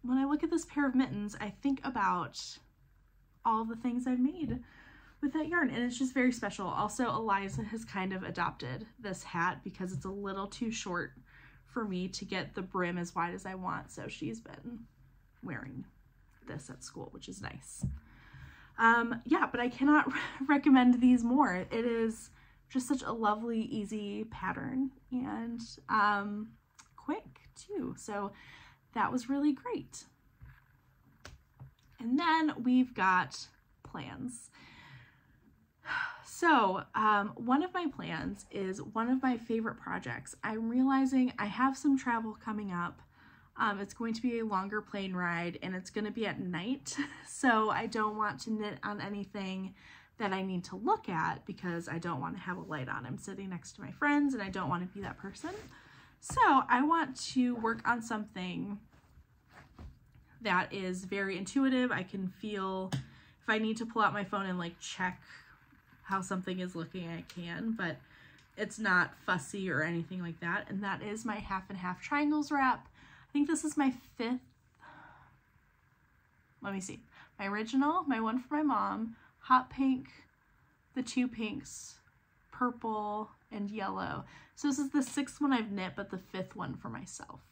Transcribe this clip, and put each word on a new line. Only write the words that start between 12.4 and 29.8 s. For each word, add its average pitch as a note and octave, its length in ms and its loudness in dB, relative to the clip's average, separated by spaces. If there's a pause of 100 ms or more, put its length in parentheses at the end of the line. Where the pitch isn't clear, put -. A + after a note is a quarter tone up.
the G3 80 -6
brim F3+ 340 -2
as F3 180 -6
wide F3 200 -2
as F#3+ 100 -12
I F#3+ 100 -8
want, F3+ 360 -8
so - 160 -10
she's - 340 -8
been - 400 -14 (640)
wearing C3 420 -8 (600)
this - 240 -10
at - 140 -16
school, - 260 -12
which - 180 -14
is - 140 -12
nice. - 420 -10 (960)
Um, A#3 460 6
yeah, - 260 4
but A#3 100 -2
I B3 80 2
cannot C#4+ 420 6 (180)
<laughs> - 200 -6
recommend C4 520 10
these B3 240 8
more. A#3 460 4
It A#3 140 0
is A3+ 460 0 (380)
just B3+ 180 -2
such C4 160 0
a - 100 -4
lovely, A3+ 500 0
easy G#3 640 -4
pattern, C4 680 -4 (200)
and, A#3 500 -6 (280)
um, G#3 600 0 (460)
quick - 440 -8 (160)
too. - 400 -8
So G3+ 360 -6 (640)
that A3 160 2
was A#3+ 180 -2
really C#4+ 240 4
great. - 520 -6 (1900)